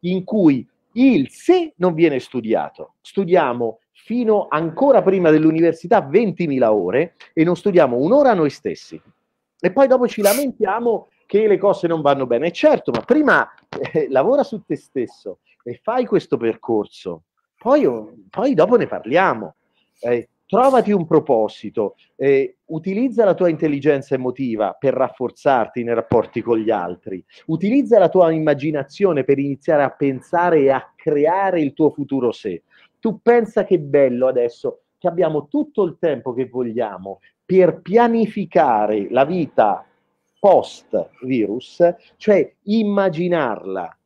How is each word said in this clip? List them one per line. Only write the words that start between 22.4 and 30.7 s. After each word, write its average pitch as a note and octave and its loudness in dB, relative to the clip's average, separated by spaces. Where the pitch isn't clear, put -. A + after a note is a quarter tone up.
utilizza G3+ -2
la F#3 2
tua F3+ 0
intelligenza D3 -2
emotiva B2 -4
per C3 0
rafforzarti B2+ -2
nei A#2 -2
rapporti A2+ -2
con A2+ 0
gli G#2+ -4
altri, F#2 -6
utilizza G#3+ 0
la E3 4
tua E3+ 4
immaginazione D3+ -2
per C#3 2
iniziare C#3+ 0
a C3+ 0
pensare D#3+ -2
e C3+ 4